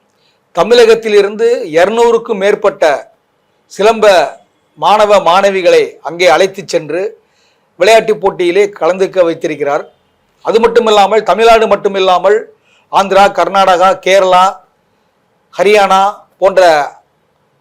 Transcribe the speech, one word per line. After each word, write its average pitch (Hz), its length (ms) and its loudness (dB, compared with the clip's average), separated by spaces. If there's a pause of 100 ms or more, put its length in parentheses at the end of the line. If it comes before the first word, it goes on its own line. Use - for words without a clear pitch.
(520)
தமிழகத்திலிருந்து 220 1120 0
இருநூறுக்கும் 226 720 0
மேற்பட்ட 190 760 -2 (680)
சிலம்ப 202 500 2 (460)
மாணவ 202 440 2
மாணவிகளை 175 840 0
அங்கே 170 240 -4
அழைத்துச் 180 420 0
சென்று 170 540 -8 (540)
விளையாட்டுப் 214 440 0
போட்டியிலே 180 600 -2
கலந்துக்க 180 440 -2
வைத்திருக்கிறார். 156 680 -6 (500)
அது 196 180 -2
மட்டுமில்லாமல், 214 640 0
தமிழ்நாடு 220 440 2
மட்டுமில்லாமல், 196 760 -2 (480)
ஆந்திரா, 190 400 2
கர்நாடகா, 185 680 0
கேரளா, 185 580 0 (1000)
ஹரியானா 196 560 2 (240)
போன்ற 175 520 0 (720)